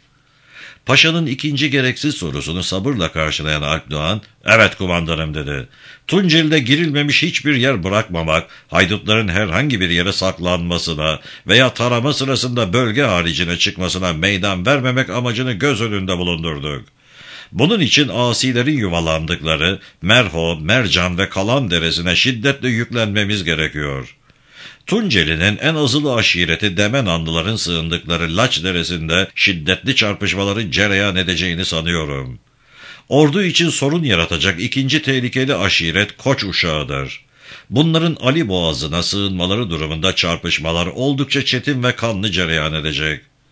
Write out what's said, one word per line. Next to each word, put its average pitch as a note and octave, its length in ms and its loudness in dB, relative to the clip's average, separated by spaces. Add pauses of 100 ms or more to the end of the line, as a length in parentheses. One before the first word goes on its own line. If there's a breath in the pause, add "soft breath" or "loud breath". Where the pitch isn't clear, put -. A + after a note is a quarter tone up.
(840 loud breath)
Paşa'nın D#3+ 400 4
ikinci C#3+ 440 0
gereksiz B2+ 460 0
sorusunu D2+ 480 -4
sabırla G2 480 -2
karşılayan D2+ 500 -2
Alp D2 300 -4
Doğan, E2+ 300 -2 (240)
"Evet G#2+ 300 6
kumandanım." E2 580 -2
dedi. C#2+ 340 -6 (400 loud breath)
"Tunceli'de D#3+ 520 4
girilmemiş D3 640 2
hiçbir D3+ 320 0
yer B2 280 2
bırakmamak, E2+ 640 0 (180 loud breath)
haydutların G2+ 600 2
herhangi G2+ 520 0
bir F2+ 100 0
yere F2 240 0
saklanmasına E2+ 1080 -2 (280 loud breath)
veya A#2+ 260 4
tarama A#2+ 400 0
sırasında B2 600 -2
bölge B2 280 2
haricine F2 560 0
çıkmasına F2+ 560 -2
meydan F#2 520 0
vermemek B2+ 440 0
amacını B2 440 -2
göz G#2+ 280 0
önünde F#2+ 360 -2
bulundurduk. D#2+ 680 -4 (680 loud breath)
Bunun F3+ 280 2
için C#3 340 2
asilerin B2 640 0
yuvalandıkları E2 1000 0 (220 loud breath)
Merho, E2+ 600 2
Mercan F2+ 560 2
ve F#2+ 120 0
Kalan A2 420 0
Deresi'ne E2+ 440 0
şiddetle B2+ 540 0
yüklenmemiz G#2+ 760 0
gerekiyor. D2+ 720 -4 (680 loud breath)
Tunceli'nin G2+ 720 2
en D#3 180 0
azılı D3 400 0
aşireti F2 640 0
Demenanlıların F#2+ 800 0
sığındıkları E2 800 -2
Laç A2+ 260 0
Deresi'nde F2 720 -2
şiddetli F#2 600 0
çarpışmaların G2+ 760 -2
cereyan G2 440 2
edeceğini F2+ 500 0
sanıyorum. D2+ 760 -4 (680 loud breath)
Ordu D3+ 340 6
için E3+ 260 2
sorun C#3+ 340 0
yaratacak F2 580 0
ikinci C3+ 400 0
tehlikeli C3 540 0
aşiret F2+ 640 0
Koç - 260 0
Uşağı'dır. D2 800 -2 (440 loud breath)
Bunların D#3+ 520 2
Ali C3+ 260 2
Boğazı'na E2 560 0
sığınmaları G2 640 -2
durumunda D#2+ 460 -2
çarpışmalar E2+ 680 -2
oldukça C3 600 -2
çetin C3 380 -2
ve B2 120 0
kanlı G#2+ 360 -2
cereyan D#2+ 420 0
edecek." D2+ 480 -2 (300 soft breath)